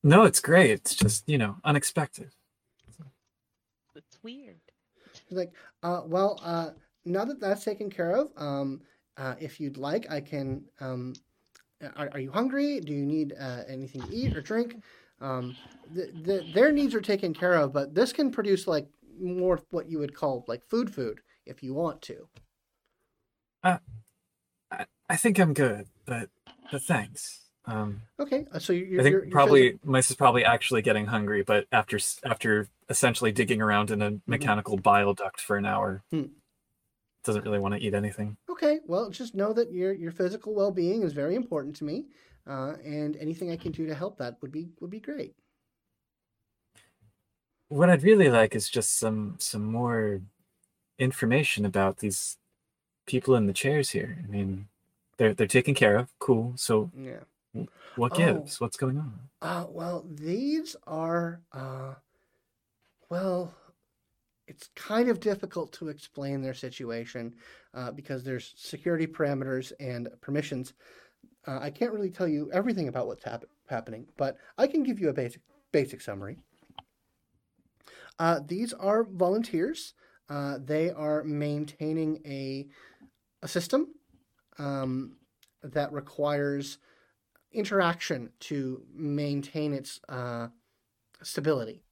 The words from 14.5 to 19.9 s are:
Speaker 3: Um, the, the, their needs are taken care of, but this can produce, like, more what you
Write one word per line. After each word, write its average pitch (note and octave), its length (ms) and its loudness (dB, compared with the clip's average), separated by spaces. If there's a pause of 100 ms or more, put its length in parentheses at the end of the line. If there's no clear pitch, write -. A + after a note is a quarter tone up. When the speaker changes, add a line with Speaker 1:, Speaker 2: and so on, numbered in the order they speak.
Speaker 3:
Um, B2+ 360 -6 (360)
the, F3 200 -6 (100)
the, F3+ 320 -2
their B3+ 160 10
needs C#4+ 240 2
are G#3+ 60 2
taken G3 340 0
care F3+ 200 4
of, C#3+ 180 4
but C#3+ 220 -2
this B3 180 4
can C#4 180 2
produce, G3 380 2
like, D3+ 180 0 (340)
more F3+ 400 2 (100)
what E3 180 -6
you D#3+ 100 -4